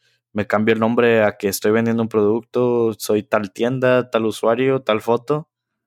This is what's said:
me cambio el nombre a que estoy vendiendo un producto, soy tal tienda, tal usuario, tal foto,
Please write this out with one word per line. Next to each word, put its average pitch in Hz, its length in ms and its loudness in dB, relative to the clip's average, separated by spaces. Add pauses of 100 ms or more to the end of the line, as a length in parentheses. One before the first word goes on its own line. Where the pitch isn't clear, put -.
(340)
me 104 120 -4
cambio 110 280 2
el 110 60 -2
nombre 117 420 2
a 104 160 0
que 101 100 -2
estoy 107 240 -2
vendiendo 117 300 0
un 110 80 -6
producto, 117 880 0
soy 107 240 -2
tal 104 300 -4
tienda, 127 580 0
tal 113 160 0
usuario, 127 560 0
tal 107 180 -2
foto, 120 480 -2 (380)